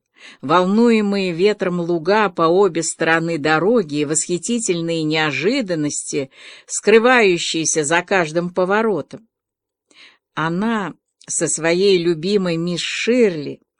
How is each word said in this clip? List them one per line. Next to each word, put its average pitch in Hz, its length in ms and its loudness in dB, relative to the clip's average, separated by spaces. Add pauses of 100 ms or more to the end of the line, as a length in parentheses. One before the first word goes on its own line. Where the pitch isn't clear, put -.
(400)
Волнуемые 202 920 2
ветром 185 460 0
луга 175 520 0
по 170 180 2
обе 175 340 2
стороны 165 560 -2
дороги 156 580 0
и 147 80 0
восхитительные 170 1000 -2
неожиданности, 156 1300 -2 (360)
скрывающиеся 208 1200 0
за 170 180 0
каждым 175 480 -2
поворотом. 185 760 -2 (1040)
Она 185 600 -2 (320)
со - 220 -4
своей 175 500 2
любимой 175 580 0
мисс 170 240 -4
Ширли, 175 800 0 (180)